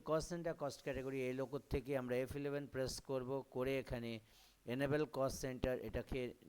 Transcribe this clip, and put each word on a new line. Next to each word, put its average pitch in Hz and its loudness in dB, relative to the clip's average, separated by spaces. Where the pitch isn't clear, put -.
কস্ট 156 2
সেন্টার, 170 -2
কস্ট 139 -4
ক্যাটাগরি, 135 -2
এই 127 2
লোকর 131 -2
থেকে 135 0
আমরা 123 2
এফ 131 2
ইলেভেন 143 -2
প্রেস 127 -2
করব, 131 0
করে 131 2
এখানে 117 -2
এনেবল 139 4
কস্ট 135 2
সেন্টার, 127 0
এটাকে 120 -2